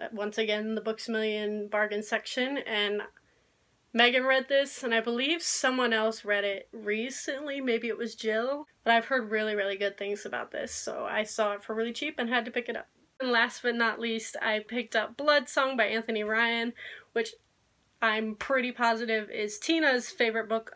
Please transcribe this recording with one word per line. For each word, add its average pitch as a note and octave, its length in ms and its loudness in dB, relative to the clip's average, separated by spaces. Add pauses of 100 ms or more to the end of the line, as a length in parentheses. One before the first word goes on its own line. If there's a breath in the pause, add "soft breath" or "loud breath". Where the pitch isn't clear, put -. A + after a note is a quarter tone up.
(140)
once G#3 240 -4
again, A3 380 0
the G#3+ 40 -2
Books A3 300 -4
A - 20 -2
Million G#3+ 560 0
bargain G#3 340 0
section, B3+ 580 -2
and G#3 420 0 (880 soft breath)
Megan B3 320 6
read C4 240 4
this, C#4 360 2
and A#3+ 100 0
I A3+ 80 4
believe C4 400 0
someone B3+ 500 2
else A3 320 0
read G3+ 220 2
it G3 260 -4
recently, C4+ 880 -4
maybe A#3 300 0
it G#3+ 80 -2
was A3+ 180 -4
Jill, A#3+ 520 -2 (180)
but A#3 80 6
I've A#3 120 6
heard A#3+ 260 0
really, G#3+ 240 0
really G3 200 0
good G3 220 -2
things G3+ 280 -6
about - 260 -6
this, - 200 -4
so - 320 -6
I G#3 200 -2
saw G#3 300 0
it G#3 100 -8
for A3 120 -6
really A3+ 160 -2
cheap D4 280 -6
and A#3+ 100 -2
had A#3+ 160 2
to A#3 60 -8
pick A#3+ 180 -4
it - 80 -4
up. - 100 -10 (320)
And B3+ 120 0
last A#3+ 320 2
but A#3+ 120 2
not A#3 240 2
least, A3+ 420 -4
I G#3+ 240 0
picked A#3 300 -4
up A3 220 0
Blood C#4+ 320 4
Song C4+ 260 2
by A3 120 4
Anthony A3 360 -2
Ryan, A#3 480 0 (400 loud breath)
which A3+ 220 -2 (680)
I'm A3 340 0
pretty B3 360 0
positive A3+ 580 0
is G#3 300 -4
Tina's D4 500 2
favorite A3+ 380 0
book A3 280 -2